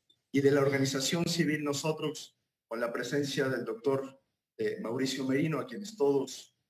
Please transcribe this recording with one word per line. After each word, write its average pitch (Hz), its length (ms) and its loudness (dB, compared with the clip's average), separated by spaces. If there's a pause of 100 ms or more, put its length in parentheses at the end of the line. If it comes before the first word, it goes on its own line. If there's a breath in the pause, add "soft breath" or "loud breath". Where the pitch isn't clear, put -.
(320)
y 139 100 2
de 139 100 8
la 143 100 6
organización 135 680 2
civil 151 360 0
Nosotros, 147 760 -4 (300)
con 113 120 -6
la 120 140 -2
presencia 135 560 0
del 123 160 -2
doctor, 135 560 -2 (380)
eh, 107 220 -2
Mauricio 131 440 -2
Merino, 143 340 2
a 120 60 -6
quienes 104 320 -12
todos, 139 580 0 (140)